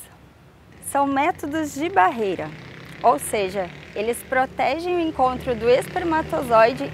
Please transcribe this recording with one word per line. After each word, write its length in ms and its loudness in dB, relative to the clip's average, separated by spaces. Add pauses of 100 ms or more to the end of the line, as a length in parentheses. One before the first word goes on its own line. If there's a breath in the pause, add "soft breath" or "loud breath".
(880)
São 200 0
métodos 680 -2
de 160 -4
barreira, 580 2 (540)
ou 160 6
seja, 500 -4 (260)
eles 280 -4
protegem 760 0
o 40 0
encontro 540 0
do 140 0
espermatozoide 1300 2